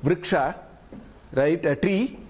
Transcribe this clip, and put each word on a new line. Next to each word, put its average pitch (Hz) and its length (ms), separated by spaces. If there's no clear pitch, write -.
Vriksha, 165 520
right, 151 300
a 147 120
tree 196 420